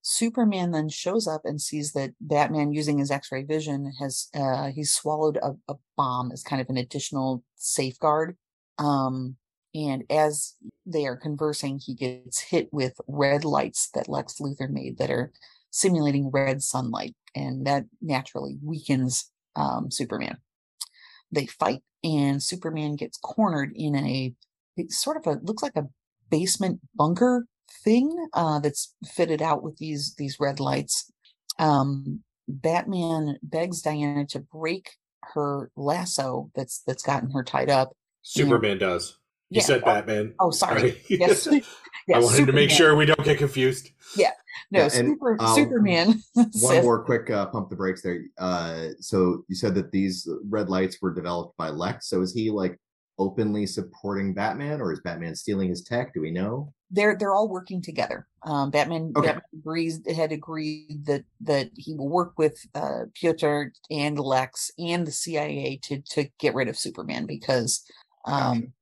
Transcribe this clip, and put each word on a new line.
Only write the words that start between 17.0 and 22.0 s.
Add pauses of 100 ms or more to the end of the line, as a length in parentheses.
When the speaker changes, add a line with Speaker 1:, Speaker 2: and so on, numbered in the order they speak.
Speaker 1:
and
that (180)
naturally
weakens, (280)
um,
Superman. (920)
They
fight, (220)